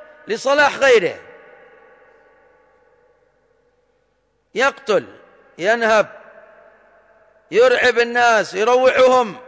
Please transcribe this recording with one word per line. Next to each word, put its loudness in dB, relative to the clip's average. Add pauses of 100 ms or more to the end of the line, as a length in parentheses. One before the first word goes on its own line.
(260)
لصلاح -2
غيره، 0 (3250)
يقتل، -4 (520)
ينهب، -2 (1300)
يرعب 2
الناس، 0
يروعهم، 2 (120)